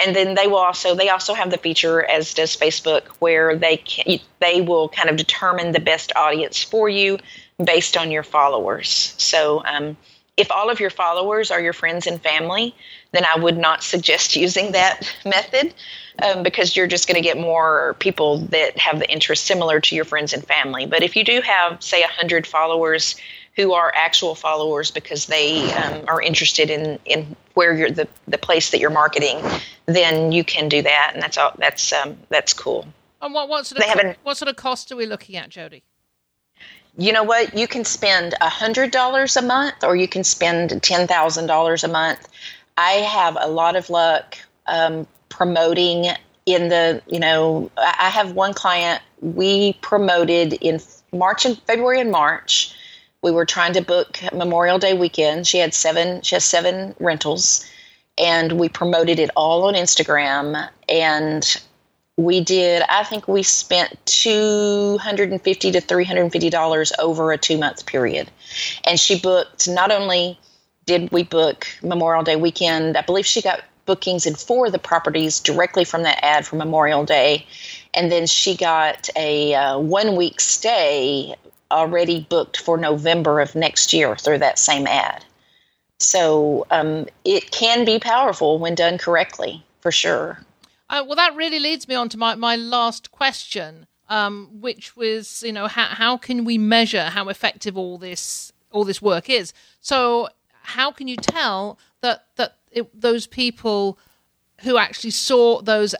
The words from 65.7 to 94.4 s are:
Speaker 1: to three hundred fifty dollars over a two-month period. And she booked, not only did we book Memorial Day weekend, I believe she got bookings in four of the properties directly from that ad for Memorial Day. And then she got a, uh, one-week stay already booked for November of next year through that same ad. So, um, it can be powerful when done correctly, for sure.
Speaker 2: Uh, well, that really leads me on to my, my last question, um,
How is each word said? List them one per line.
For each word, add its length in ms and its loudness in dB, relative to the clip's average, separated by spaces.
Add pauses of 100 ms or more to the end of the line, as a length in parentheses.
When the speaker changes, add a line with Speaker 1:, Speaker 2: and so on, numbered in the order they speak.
Speaker 1:
to 80 4
three 240 2
hundred 280 0
fifty 180 0
dollars 500 2
over 320 0
a 60 0
two-month 480 -2
period. 440 -2 (560)
And 140 2
she 200 2
booked, 500 0
not 220 2
only 460 0 (480)
did 260 0
we 120 2
book 440 0 (140)
Memorial 420 0
Day 120 2
weekend, 640 0
I 40 0
believe 240 0
she 160 0
got 220 -2 (220)
bookings 400 -2
in 100 -2
four 300 0
of 60 0
the 80 -2
properties 600 -2
directly 460 0
from 180 -4
that 200 0
ad 220 2
for 120 -6
Memorial 480 2
Day. 400 2 (480)
And 180 0
then 160 0
she 280 0
got 600 0
a, 400 0
uh, 240 0
one-week 640 0
stay 920 0 (360)
already 580 0
booked 280 -2
for 200 0
November 640 0
of 160 -2
next 380 0
year 220 2
through 240 0
that 200 0
same 280 0
ad. 360 -2 (760)
So, 720 2
um, 380 -2 (160)
it 280 0
can 340 2
be 120 2
powerful 600 0
when 160 -4
done 220 0
correctly, 640 -4 (160)
for 120 -2
sure. 480 -2 (500)
Speaker 2:
Uh, 160 -4
well, 100 -8
that 200 2
really 240 -4
leads 280 -4
me 60 -6
on 160 -4
to 80 -14
my, 160 -2
my 220 -2
last 560 -4
question, 720 -6 (220)
um, 420 -4 (100)